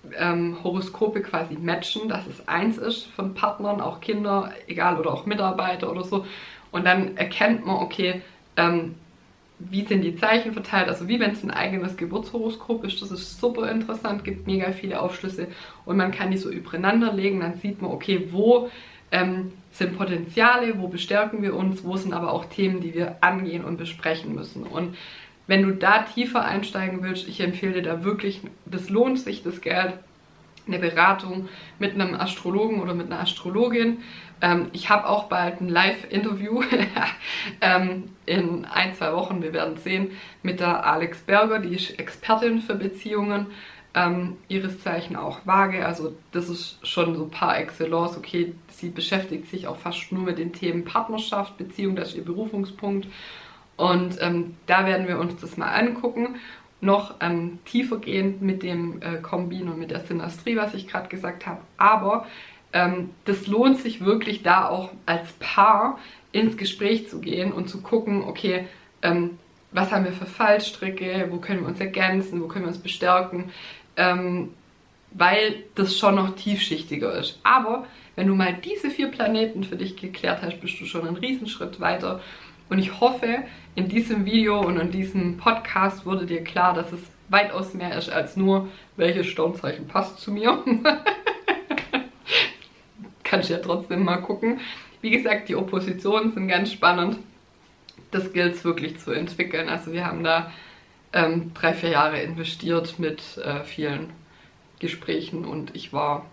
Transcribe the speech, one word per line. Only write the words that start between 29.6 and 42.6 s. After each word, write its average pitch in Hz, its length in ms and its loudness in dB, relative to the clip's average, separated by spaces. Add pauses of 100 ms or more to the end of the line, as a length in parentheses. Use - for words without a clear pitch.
Geld, 180 340 0 (720)
eine 185 120 -2
Beratung 185 720 2 (300)
mit 196 140 -2
einem 190 220 0
Astrologen 196 680 0
oder 180 140 -2
mit 170 160 -4
einer 175 100 -4
Astrologin. 233 800 2 (420)
Ähm, 175 320 4
ich - 160 -8
hab 214 180 6
auch 208 180 2
bald 175 360 0
ein 180 80 -2
Live-Interview 202 960 2 (480)
<laughs> - 500 -8
ähm, 185 440 4 (220)
in 175 380 0
ein, 185 300 0
zwei 160 180 -2
Wochen, 180 300 -2
wir 160 100 -4
werden 160 240 -2
sehen, 190 360 -2 (300)
mit 180 180 -2
der 175 260 2
Alex 160 340 0
Berger, 214 380 6
die 175 160 -2
ist - 240 -4
Expertin 226 600 2